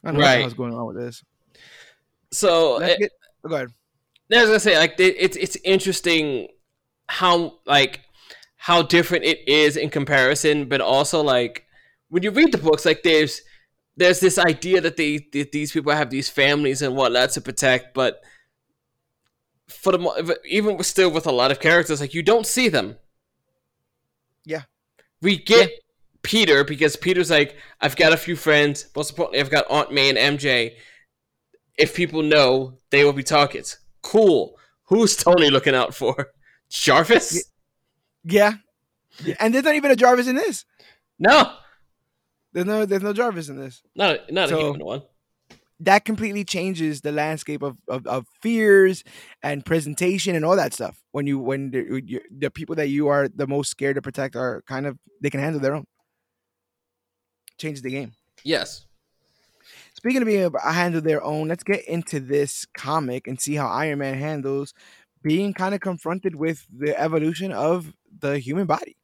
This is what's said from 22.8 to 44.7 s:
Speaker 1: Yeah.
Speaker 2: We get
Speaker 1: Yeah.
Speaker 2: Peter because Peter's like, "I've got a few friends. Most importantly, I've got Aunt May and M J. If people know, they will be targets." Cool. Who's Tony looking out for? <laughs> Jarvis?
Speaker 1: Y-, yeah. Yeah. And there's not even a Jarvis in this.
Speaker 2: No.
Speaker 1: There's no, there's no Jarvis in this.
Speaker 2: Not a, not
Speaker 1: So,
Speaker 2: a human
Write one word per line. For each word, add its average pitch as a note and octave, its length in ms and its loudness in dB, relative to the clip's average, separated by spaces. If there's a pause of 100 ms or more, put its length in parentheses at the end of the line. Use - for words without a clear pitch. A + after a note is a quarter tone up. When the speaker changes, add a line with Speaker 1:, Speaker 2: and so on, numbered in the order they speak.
Speaker 1:
Yeah. D#3 180 -10 (580)
Speaker 2:
We F#3 160 2
get A3 320 6
Speaker 1:
Yeah. - 60 -14 (460)
Speaker 2:
Peter E3 420 4
because D3 320 -2
Peter's F3+ 340 0
like, D3 260 2 (260)
"I've C3+ 140 -2
got D#3+ 180 4
a D#3+ 40 2
few E3 180 -6
friends. D3 600 0
Most D3 160 -6
importantly, - 300 -4
I've C3+ 100 -2
got D3 180 2
Aunt C#3+ 220 0
May C#3 180 2
and C3+ 80 2
M C#3+ 200 2
J. B2 400 -2 (1000)
If D3 160 2
people D#3+ 300 -4
know, C3+ 560 2 (100)
they C#3+ 140 4
will C#3+ 100 4
be C#3 100 -6
targets." - 540 -2 (240)
Cool. F3 560 2 (280)
Who's G#3+ 300 2
Tony F3 340 4
looking C3+ 260 2
out B2+ 180 0
for? C3 380 -4 (180)
<laughs> - 200 -20
Jarvis? D#3 640 2
Speaker 1:
Y-, F3+ 60 0 (840)
yeah. G3+ 300 4 (720)
Yeah. - 160 -6
And A3+ 140 0
there's C4 120 0
not D4+ 100 2
even C#4+ 160 2
a B3+ 40 6
Jarvis B3 320 4
in B3+ 80 -2
this. E4+ 300 -4 (540)
Speaker 2:
No. A#3 340 4 (1000)
Speaker 1:
There's F3+ 120 -2
no, G#3+ 200 0
there's G3 180 -2
no G#3 100 -4
Jarvis G3 360 -4
in C3+ 80 -14
this. C3+ 260 -16 (120)
Speaker 2:
Not F3 340 0
a, C#3+ 40 -8
not F3 160 0
Speaker 1:
So, D#3+ 80 0
Speaker 2:
a D#3 60 0
human C#3+ 220 -6